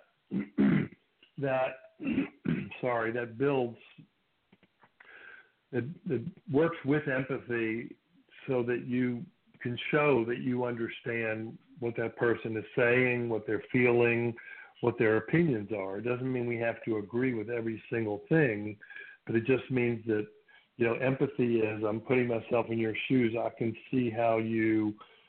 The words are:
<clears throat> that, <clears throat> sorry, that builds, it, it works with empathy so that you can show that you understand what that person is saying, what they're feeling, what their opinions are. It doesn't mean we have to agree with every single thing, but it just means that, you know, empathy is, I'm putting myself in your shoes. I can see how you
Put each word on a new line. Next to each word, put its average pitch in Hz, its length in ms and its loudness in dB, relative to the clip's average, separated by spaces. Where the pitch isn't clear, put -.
<clears throat> - 580 2
that, 131 280 0
<clears throat> - 840 -4
sorry, 117 300 0
that 117 260 -6
builds, 127 400 0
it, 120 140 -2
it 120 120 -2
works 147 340 2
with 147 220 0
empathy 120 880 -4
so 127 160 0
that 120 220 -2
you 123 380 0
can 120 160 -4
show 147 360 4
that 120 140 -2
you 123 260 -2
understand 113 920 -4
what 117 180 -4
that 113 200 -4
person 113 380 0
is 104 100 -4
saying, 123 540 4
what 110 180 -2
they're 107 240 -2
feeling, 120 640 4
what 120 180 0
their 110 180 4
opinions 117 540 2
are. 98 260 -4
It 110 60 -6
doesn't 123 280 -2
mean 123 140 -2
we 120 120 -2
have 117 260 -2
to 113 140 -2
agree 117 360 -2
with 110 160 -4
every 113 320 -4
single 107 380 -2
thing, 107 480 2
but 110 100 0
it 113 100 2
just 127 260 2
means 120 360 0
that, 107 200 0
you 120 80 2
know, 113 100 2
empathy 127 640 0
is, 110 280 -2
I'm 110 140 -2
putting 127 260 2
myself 113 420 0
in 113 80 -2
your 110 160 0
shoes. 123 320 2
I 113 180 -2
can 113 160 -2
see 123 200 0
how 113 280 2
you 110 560 2